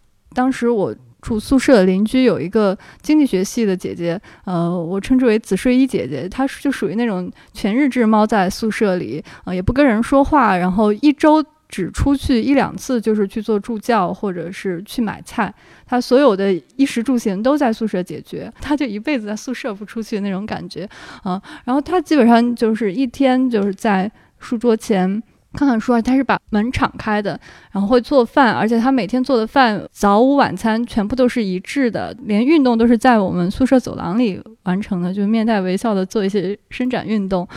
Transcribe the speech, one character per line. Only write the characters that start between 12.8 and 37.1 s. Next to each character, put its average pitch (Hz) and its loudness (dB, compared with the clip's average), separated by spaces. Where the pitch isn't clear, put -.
就 220 0
是 208 0
去 208 -8
做 208 -2
助 214 -8
教 202 0
或 196 -6
者 175 -8
是 185 -6
去 - -6
买 214 -4
菜， - -4
她 247 -2
所 247 2
有 254 4
的 196 0
衣 269 2
食 240 -2
住 254 0
行 208 -4
都 262 2
在 269 0
宿 220 -4
舍 190 -4
解 156 -12
决， 190 -12
她 294 -2
就 294 -2
一 208 -6
辈 269 -4
子 214 -10
在 208 -8
宿 240 -8
舍 233 -8
不 202 -12
出 226 -10
去 214 -6
那 202 -4
种 190 -6
感 180 -10
觉， 180 -12
呃， 190 -4
然 247 -2
后 285 0
她 330 -2
基 320 -2
本 247 6
上 240 4
就 226 0
是 208 -2
一 254 -2
天 254 0
就 220 0
是 202 0
在 190 -2
书 - -6
桌 226 2
前 196 0
看 285 2
看 233 2
书 247 0
啊， 233 2
他 254 2
是 269 2
把 - 0
门 220 -2
敞 - -2
开 214 -2
的， 202 -6
然 202 -4
后 202 0
会 247 4
做 247 2
饭， 233 4
而 151 0
且 233 0
他 233 2
每 262 2
天 254 0
做 254 0
的 220 0
饭， 226 2
早 202 2
午 262 4
晚 240 2
餐 226 -2
全 208 -2
部 233 -6
都 254 2
是 233 -2
一 185 -4
致 262 -2
的， 98 -6
连 208 0
运 294 4
动 240 2
都 233 4
是 233 4
在 247 4
我 196 2
们 175 0
宿 262 -2
舍 262 6
走 - -4
廊 175 -4
里 214 -2
完 185 -2
成 190 -4
的， 180 -4
就 202 -2
面 220 0
带 220 0
微 185 -2
笑 214 -2
的 190 0
做 202 -2
一 196 0
些 196 -2
伸 254 -4
展 233 -4
运 202 -2